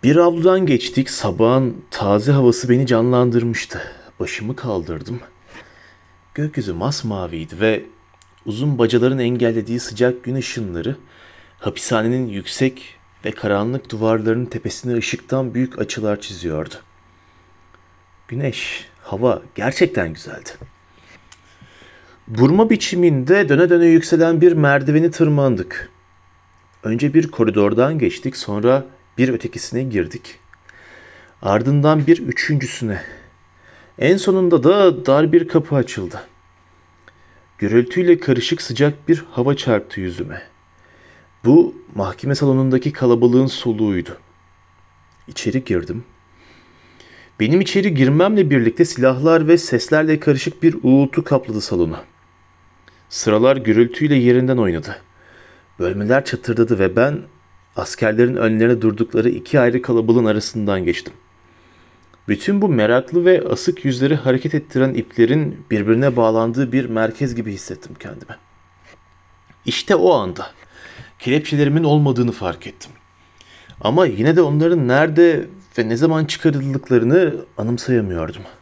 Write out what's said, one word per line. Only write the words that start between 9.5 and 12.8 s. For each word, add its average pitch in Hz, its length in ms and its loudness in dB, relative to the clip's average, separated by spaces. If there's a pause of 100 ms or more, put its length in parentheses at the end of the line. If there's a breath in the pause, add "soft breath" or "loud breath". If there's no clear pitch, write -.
sıcak 123 440 -2
gün 123 120 -6
ışınları 110 600 -8 (640 soft breath)
hapishanenin 117 680 -4
yüksek 110 680 -6 (300)